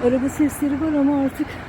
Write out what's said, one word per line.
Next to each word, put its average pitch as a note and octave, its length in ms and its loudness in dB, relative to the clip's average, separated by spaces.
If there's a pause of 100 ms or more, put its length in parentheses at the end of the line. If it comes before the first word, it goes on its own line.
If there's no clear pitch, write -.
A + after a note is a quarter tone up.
Araba C4 220 2
sesleri C#4+ 520 0
var D#4 180 0
ama C#4 220 4
artık C#4 260 -2 (220)